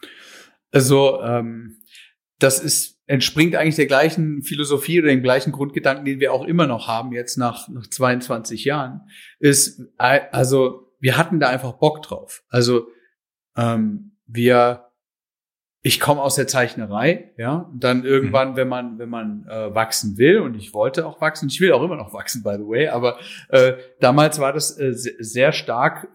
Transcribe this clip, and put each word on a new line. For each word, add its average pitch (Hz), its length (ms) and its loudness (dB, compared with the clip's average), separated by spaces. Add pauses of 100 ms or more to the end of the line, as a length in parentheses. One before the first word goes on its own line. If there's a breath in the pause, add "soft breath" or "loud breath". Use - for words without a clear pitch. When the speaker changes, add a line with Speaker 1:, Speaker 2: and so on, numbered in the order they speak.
(720 loud breath)
Speaker 1:
Also, 139 500 4
ähm, 117 580 -6 (600 loud breath)
das 135 220 2
ist, - 460 -4
entspringt 151 500 0
eigentlich 151 180 0
der 151 120 2
gleichen 151 580 0
Philosophie 147 560 -2
oder 151 80 4
dem 127 160 2
gleichen 131 260 2
Grundgedanken, 143 540 -4
den 139 160 -4
wir 131 120 2
auch 131 120 -2
immer 165 240 2
noch 117 180 -6
haben, 127 240 -4
jetzt 120 260 -8
nach, 120 320 -4
nach 123 200 -14
zweiundzwanzig 123 760 -4
Jahren, 139 360 -4 (400 loud breath)
ist, 139 400 2 (180)
äh, 135 220 4 (100)
also, 131 680 0
wir 127 160 2
hatten 165 240 0
da 139 80 2
einfach 127 240 -4
Bock - 300 0
drauf. - 480 -14
Also, 123 360 2 (680 loud breath)
ähm, 110 560 -2 (160)
wir, 120 560 4 (1040)
ich - 140 0
komme 147 220 2
aus 139 140 0
der 135 100 0
Zeichnerei, 120 920 -2
ja, 120 200 -4
und 135 280 -8
dann 127 220 0
irgendwann, 135 460 2
Speaker 2:
Mhm. 123 40 -12
Speaker 1:
wenn 127 120 0
man, 123 300 -8
wenn 117 120 -12
man, 107 360 -8
äh, 107 280 -8
wachsen 110 420 -2
will, 151 220 6
und 139 160 -4
ich 101 180 -16
wollte 131 320 -2
auch 151 160 -14
wachsen, 156 300 -4
ich - 100 -6
will 180 120 6
auch 127 100 4
immer 170 140 -4
noch 110 180 -14
wachsen, 107 280 -10
by 101 140 -4
the 104 100 -10
way, 123 220 0
aber, 120 300 -2 (320 loud breath)
äh, 131 240 6 (260 loud breath)
damals 147 380 6
war 143 160 0
das, 151 260 -6
äh, 131 140 0
se-, 123 240 -8
sehr 120 340 2
stark, 131 640 -2